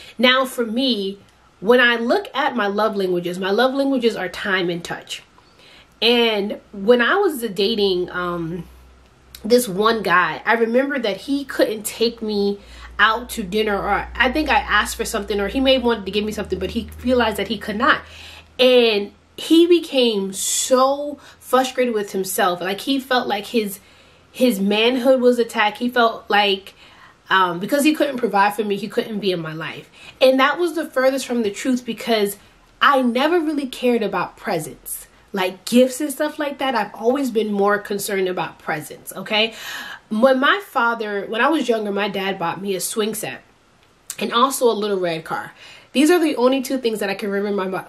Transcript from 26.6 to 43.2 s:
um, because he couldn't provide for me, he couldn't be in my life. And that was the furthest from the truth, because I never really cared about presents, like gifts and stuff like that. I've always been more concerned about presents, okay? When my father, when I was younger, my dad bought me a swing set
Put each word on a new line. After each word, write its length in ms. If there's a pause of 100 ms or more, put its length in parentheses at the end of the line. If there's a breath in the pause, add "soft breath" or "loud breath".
um, 300
because 260
he 100
couldn't 240
provide 360
for 100
me, 120
he 140
couldn't 300
be 120
in 80
my 140
life. 360 (300 loud breath)
And 200
that 200
was 140
the 120
furthest 400
from 160
the 80
truth, 360
because 500 (460 soft breath)
I 200
never 380
really 260
cared 380
about 340
presents, 720 (260 soft breath)
like 320
gifts 360
and 100
stuff 260
like 220
that. 160
I've 180
always 380
been 200
more 280
concerned 480
about 320
presents, 540
okay? 400 (560 loud breath)
When 300
my 280
father, 640
when 120
I 60
was 220
younger, 220
my 180
dad 280
bought 240
me 140
a 60
swing 340
set 260 (760)